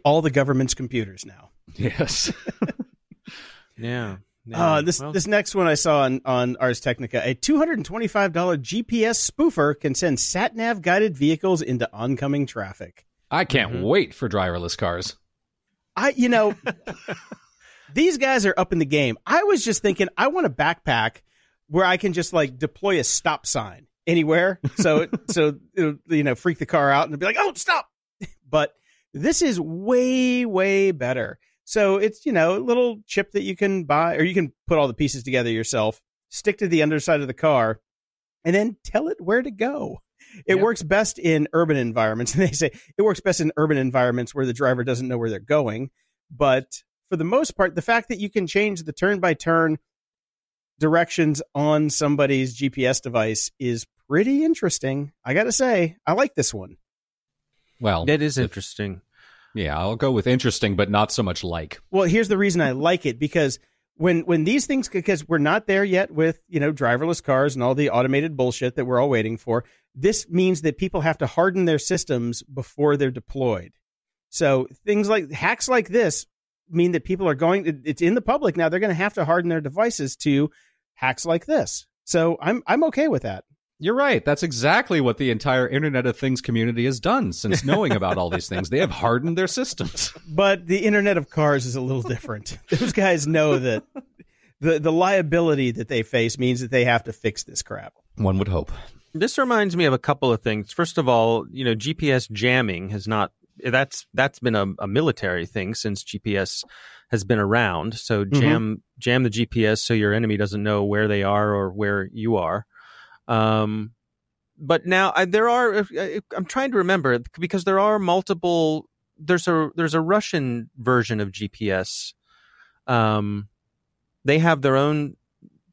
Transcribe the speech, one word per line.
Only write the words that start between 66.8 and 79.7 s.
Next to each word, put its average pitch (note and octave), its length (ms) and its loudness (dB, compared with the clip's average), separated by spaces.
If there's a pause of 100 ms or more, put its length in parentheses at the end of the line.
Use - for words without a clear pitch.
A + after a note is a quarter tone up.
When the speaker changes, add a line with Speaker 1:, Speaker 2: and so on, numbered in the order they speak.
Speaker 1:
cars C#3 320 2
and B2+ 80 -4
all B2+ 120 2
the C#3+ 140 2
automated C3+ 480 0
bullshit B2 380 -2
that C3 100 -2
we're B2+ 140 0
all C#3+ 100 2
waiting A2+ 280 0
for, A#2+ 260 -2 (320)
this F#3+ 340 0
means F3+ 320 2
that D#3 160 -2
people F#3 240 -4
have D#3 160 0
to C#3+ 100 -2
harden F3+ 380 2
their D#3 140 2
systems A#2+ 640 -4
before C#3+ 520 0
they're C#3 160 0
deployed. A#2 600 -4 (580)
So C#3 380 2 (180)
things G#3 240 2
like, F3+ 220 0
hacks E3+ 360 -2
like A#3+ 220 2
this G3 380 0 (420)
mean F3 220 2
that D#3+ 140 -2
people F#3 220 -2
are D3+ 80 4
going, E3+ 300 2
it, D#3 200 -4
it's D3+ 160 -4
in F#3 120 2
the B3 80 0
public B3 340 0
now, E3 140 2
they're F3+ 100 -2
gonna G3+ 140 0
have F#3+ 220 -2
to E3+ 100 -2
harden E3+ 240 2
their E3 120 -2
devices D3+ 560 -4